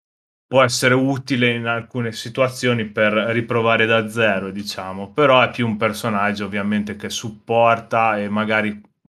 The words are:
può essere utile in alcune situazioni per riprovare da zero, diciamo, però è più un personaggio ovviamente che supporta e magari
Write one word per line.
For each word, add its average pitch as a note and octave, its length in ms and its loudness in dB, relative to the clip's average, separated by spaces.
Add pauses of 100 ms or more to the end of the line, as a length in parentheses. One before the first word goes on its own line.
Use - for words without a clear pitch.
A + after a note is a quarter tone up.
(460)
può C3 160 2
essere B2 320 2
utile C3 560 0
in A#2 160 -4
alcune A#2 460 -4
situazioni B2 760 -2
per G#2+ 280 2
riprovare A2+ 760 2
da A2+ 200 2
zero, G#2 440 0
diciamo, G2 600 -10
però C3 300 4
è A2+ 80 2
più A#2+ 160 -4
un A2 120 -2
personaggio G#2 680 -2
ovviamente G#2 500 -4
che G2+ 140 -10
supporta A2+ 1120 0
e G2+ 100 -4
magari G#2+ 500 -2 (300)